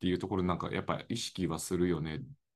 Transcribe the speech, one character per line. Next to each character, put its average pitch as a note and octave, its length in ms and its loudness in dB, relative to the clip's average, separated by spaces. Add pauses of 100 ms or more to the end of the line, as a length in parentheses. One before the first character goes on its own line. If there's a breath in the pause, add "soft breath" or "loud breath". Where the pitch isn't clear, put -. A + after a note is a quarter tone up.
て F#2+ 60 0
い F2+ 80 4
う F2 40 2
と F#2 100 -4
こ G2 80 0
ろ、 F#2+ 60 4
な F2+ 120 4
ん E2+ 40 -2
か、 - 140 -4
や G2 80 0
っ G2+ 40 -2
ぱ - 240 -2
意 A2+ 80 -2
識 F#2 300 -2
は D#2+ 120 0
す - 180 -2
る F2+ 120 4
よ D#2+ 120 2
ね D#2 160 -4
っ C#2+ 40 -6 (360)